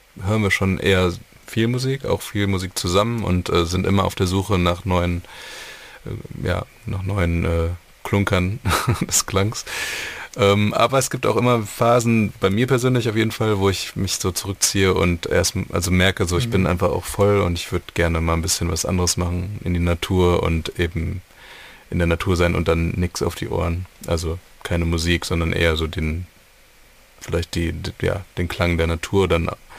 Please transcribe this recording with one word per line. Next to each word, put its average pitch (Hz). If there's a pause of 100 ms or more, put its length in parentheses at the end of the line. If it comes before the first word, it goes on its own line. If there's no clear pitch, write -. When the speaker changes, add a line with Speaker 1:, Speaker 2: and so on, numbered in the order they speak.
(220)
Speaker 1:
hören 107
wir 95
schon 95
eher 92 (340)
viel 113
Musik, 127
auch -
viel 101
Musik 92
zusammen 104
und, 90
äh, 85
sind 90
immer 95
auf 92
der 95
Suche 95
nach 87
neuen, 87 (840)
äh, -
ja, 90 (200)
nach 98
neuen, 87
äh, 82 (340)
Klunkern 98 (240)
<laughs> -
des -
Klangs. 98 (720)
Ähm, 104
aber 120
es 131
gibt 127
auch 110
immer 120
Phasen, 117
bei 95
mir 113
persönlich 127
auf 107
jeden 110
Fall, 107
wo 98
ich -
mich 98
so 92
zurückziehe 98
und 90
erst, - (160)
also 87
merke, 92
so, 87
ich 120
Speaker 2:
Mhm. 117
Speaker 1:
bin 90
einfach 90
auch -
voll 101
und 87
ich -
würd -
gerne 85
mal 82
ein 82
bisschen 87
was 80
anderes 90
machen, 90
in 90
die 87
Natur 87
und 82
eben 85 (680)
in -
der 85
Natur 85
sein 87
und 85
dann 82
nix -
auf -
die -
Ohren. 87 (220)
Also 85 (240)
keine 85
Musik, 85
sondern 85
eher 85
so 78
den, 80 (920)
vielleicht -
die, 82
d-, 82 (100)
ja, 90 (160)
den 90
Klang 87
der 82
Natur 90
dann 85 (300)